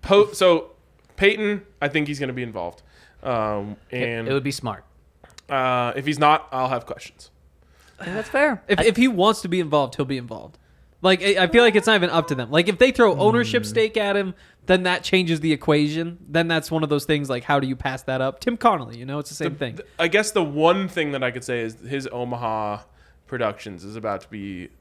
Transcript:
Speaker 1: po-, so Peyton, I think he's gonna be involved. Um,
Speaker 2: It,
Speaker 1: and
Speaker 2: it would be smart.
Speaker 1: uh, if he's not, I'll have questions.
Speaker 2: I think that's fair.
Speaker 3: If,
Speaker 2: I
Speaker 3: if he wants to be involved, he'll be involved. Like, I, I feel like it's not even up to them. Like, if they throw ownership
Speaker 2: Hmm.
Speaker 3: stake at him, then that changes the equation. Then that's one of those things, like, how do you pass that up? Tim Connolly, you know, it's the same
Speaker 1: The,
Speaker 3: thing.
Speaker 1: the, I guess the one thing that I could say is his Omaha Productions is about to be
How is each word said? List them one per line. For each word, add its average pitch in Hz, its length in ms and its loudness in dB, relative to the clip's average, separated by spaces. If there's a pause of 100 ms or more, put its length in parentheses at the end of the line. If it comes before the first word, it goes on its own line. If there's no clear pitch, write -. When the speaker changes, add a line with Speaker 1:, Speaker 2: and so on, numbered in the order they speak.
Speaker 1:
po-, 202 320 4
so 175 380 2 (440)
Peyton, 208 460 0 (200)
I 147 60 -2
think 147 220 -2
he's 147 100 -6
gonna 131 140 -4
be 123 100 -8
involved. 95 380 -10 (420)
Um, 107 540 -4 (120)
Speaker 2:
It, 123 140 -4
Speaker 1:
and 117 240 -4
Speaker 2:
it 131 60 -2
would 139 100 0
be 139 80 -4
smart. 113 320 -8 (640)
Speaker 1:
uh, 127 460 0
if 135 100 -6
he's 147 140 -4
not, 151 320 4
I'll 127 160 -2
have 127 180 -2
questions. - 460 -16 (680)
Speaker 2:
I - 40 -16
think 180 140 -6
that's 214 100 -8
fair. 285 400 0
Speaker 3:
If, 196 120 2
Speaker 2:
I - 40 2
Speaker 3:
if 214 140 4
he 247 100 4
wants 214 360 2
to 196 40 -6
be 180 140 0
involved, 143 340 0
he'll 151 100 -2
be 131 120 -6
involved. 113 400 -14 (440)
Like, 180 220 4
I, 190 200 2
I 180 40 2
feel 233 160 6
like 220 120 6
it's 214 120 4
not 220 80 4
even 180 140 2
up 160 180 0
to 147 80 -2
them. 123 160 -6
Like, 170 160 4
if 196 100 -2
they 254 140 6
throw 220 260 4
ownership 220 460 2
Speaker 2:
Hmm. 214 60 -8
Speaker 3:
stake 220 260 0
at 202 220 0
him, 190 160 -2 (320)
then 185 180 4
that 180 220 0
changes 165 340 2
the 156 140 0
equation. 151 640 0 (100)
Then 165 220 0
that's 160 200 -2
one 160 140 0
of 151 60 -4
those 143 160 0
things, 143 240 -2
like, 123 160 -4
how 143 160 2
do 131 60 -2
you 131 100 -2
pass 131 260 -6
that 131 160 -4
up? 131 220 -4
Tim 233 160 -2
Connolly, 139 400 0
you 120 80 -16
know, 139 140 -8
it's 147 100 -10
the 151 60 -16
same 139 180 -6
Speaker 1:
The, 143 60 -14
Speaker 3:
thing. 131 160 -6
Speaker 1:
the, 175 100 -14 (120)
I 170 120 2
guess 208 220 2
the 190 120 2
one 165 460 2
thing 151 240 -4
that 135 100 -4
I 123 80 0
could 123 140 -10
say 120 160 -4
is 113 160 -6 (100)
his 135 240 -6
Omaha 113 680 -4 (480)
Productions 104 580 -6
is 104 100 -14
about 107 260 -6
to - 80 -20
be 98 400 -10 (120)